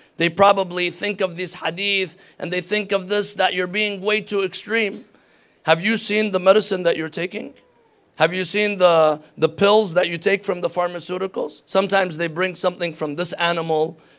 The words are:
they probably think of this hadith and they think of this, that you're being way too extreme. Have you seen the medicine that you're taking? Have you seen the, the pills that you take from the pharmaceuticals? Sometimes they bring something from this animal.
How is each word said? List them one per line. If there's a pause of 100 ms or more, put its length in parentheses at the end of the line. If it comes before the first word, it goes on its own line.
(180)
they
probably
think
of
this
hadith (220)
and
they
think
of
this,
that
you're
being
way
too
extreme. (580)
Have
you
seen
the
medicine
that
you're
taking? (640)
Have
you
seen
the, (160)
the
pills
that
you
take
from
the
pharmaceuticals?
Sometimes
they
bring
something
from
this
animal. (200)